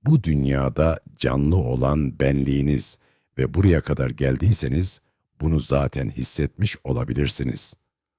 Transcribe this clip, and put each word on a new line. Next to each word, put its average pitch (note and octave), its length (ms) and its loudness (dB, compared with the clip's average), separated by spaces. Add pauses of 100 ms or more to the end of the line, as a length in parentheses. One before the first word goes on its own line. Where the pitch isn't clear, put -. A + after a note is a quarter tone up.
Bu D3 200 4
dünyada C#2 760 0 (160)
canlı C#2+ 400 0
olan C2+ 600 0
benliğiniz C#2 800 0 (400)
ve C2 160 -2
buraya F2+ 260 4
kadar C2+ 300 -2
geldiyseniz C2+ 880 0 (400)
bunu D#2+ 200 2
zaten C#2 500 -2
hissetmiş - 720 -2
olabilirsiniz. B1+ 920 -2 (440)